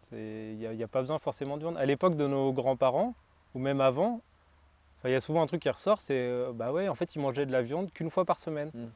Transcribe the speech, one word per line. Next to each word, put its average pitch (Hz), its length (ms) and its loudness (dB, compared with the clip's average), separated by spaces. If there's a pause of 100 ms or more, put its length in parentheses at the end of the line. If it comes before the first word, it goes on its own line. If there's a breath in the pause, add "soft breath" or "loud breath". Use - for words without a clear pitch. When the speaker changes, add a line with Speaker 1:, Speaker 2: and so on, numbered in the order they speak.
(120)
Speaker 1:
Et 110 420 -10
il 107 60 -10
y 113 60 -8
a, 113 80 -6
il 110 60 -8
y 113 40 -4
a 110 40 -4
pas 131 140 0
besoin 147 180 -2
forcément 143 380 -6
de 147 40 -10
viande. 165 160 -6
À 139 80 0
l'époque 156 300 4
de 147 100 2
nos 139 280 2
grands-parents, 131 600 2 (400)
ou 131 60 -6
même 139 220 2
avant, 160 400 4 (760)
enfin, 127 120 -2
il - 20 4
y 131 40 6
a 131 40 4
souvent 160 240 2
un - 20 2
truc 160 160 -2
qui 143 80 0
ressort, 202 320 2
c'est, 139 160 0
euh, 123 340 0
bah 117 200 -4
ouais, 185 180 0
en 135 60 -2
fait, 170 200 -4
ils 156 60 -4
mangeaient 139 240 0
de 131 60 -4
la 127 100 4
viande 156 320 -2
qu'une 165 160 -4
fois 180 160 0
par 170 140 0
semaine. 151 340 -6
Speaker 2:
Mm. 117 120 -10 (100)